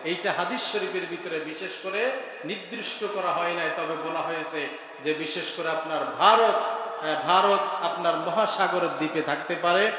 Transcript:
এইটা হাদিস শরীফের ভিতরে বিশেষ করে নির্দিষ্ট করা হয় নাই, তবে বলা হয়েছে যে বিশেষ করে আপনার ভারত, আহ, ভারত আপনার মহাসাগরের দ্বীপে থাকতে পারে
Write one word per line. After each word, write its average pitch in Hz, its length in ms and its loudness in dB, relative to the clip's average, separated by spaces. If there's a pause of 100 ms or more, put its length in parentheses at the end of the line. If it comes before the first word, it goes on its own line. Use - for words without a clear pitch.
এইটা 175 340 -2
হাদিস 208 240 -2
শরীফের 185 480 -2
ভিতরে 165 300 -6
বিশেষ 156 320 -8 (120)
করে 208 280 0 (340)
নির্দিষ্ট 214 680 -6
করা 180 180 0
হয় 170 220 0
নাই, 165 240 -2
তবে 160 320 -4
বলা 165 100 -2
হয়েছে 156 480 -4 (340)
যে 151 120 0
বিশেষ 156 440 -4
করে 160 120 -2
আপনার 156 300 -2 (200)
ভারত, 220 360 8
আহ, - 720 -2
ভারত 190 560 4
আপনার 170 340 0
মহাসাগরের 175 720 2
দ্বীপে 156 320 -2
থাকতে 147 340 -2
পারে 180 440 4